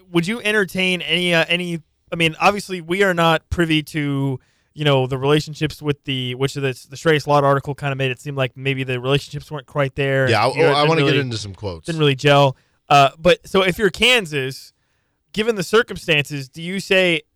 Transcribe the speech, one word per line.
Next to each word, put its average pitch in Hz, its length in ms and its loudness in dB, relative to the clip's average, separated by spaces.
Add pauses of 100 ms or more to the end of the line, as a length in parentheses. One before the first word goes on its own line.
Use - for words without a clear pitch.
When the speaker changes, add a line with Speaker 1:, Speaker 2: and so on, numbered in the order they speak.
(100)
Speaker 1:
would 170 160 0
you 233 160 -4
entertain 185 600 0
any, 175 320 0
uh, 165 140 4
any, 170 320 -2 (320)
I 175 40 -6
mean, 165 220 0
obviously 190 440 0
we 175 200 0
are 190 120 4
not 165 340 2
privy 160 360 0
to, 139 540 -2 (380)
you 151 80 -6
know, 135 220 4
the 131 120 -4
relationships 151 600 -2
with 147 240 -4
the, 127 300 -6
which 135 200 -2
the, 143 60 -6
the 135 360 -6
Shreyas 156 320 0
Lott 143 160 4
article 139 320 0
kinda 143 180 -6
made 131 160 -2
it 127 100 -10
seem 143 140 -10
like 131 220 -2
maybe 131 260 -4
the 127 180 -4
relationships 139 500 -4
weren't 147 160 -12
quite 139 280 -4
there. 135 340 0
Speaker 2:
Yeah, 110 180 2
I, 135 60 0
Speaker 1:
You 135 100 0
know, 143 80 4
it - 20 2
Speaker 2:
I - 80 2
Speaker 1:
didn't 147 80 2
Speaker 2:
wanna 160 140 2
get 139 60 2
Speaker 1:
really, 147 120 2
Speaker 2:
into 117 180 -4
some 101 160 -10
quotes. 90 320 -10
Speaker 1:
didn't 160 140 -4
really 143 160 2
gel. 143 400 4 (320)
Uh, 139 280 6
but 165 320 0
so 190 140 0
if 185 160 0
you're 214 120 2
Kansas, 156 800 -2 (600)
given 220 220 -2
the 196 80 -4
circumstances, 151 840 -2
do - 120 -18
you 180 200 -6
say, 185 420 2 (140)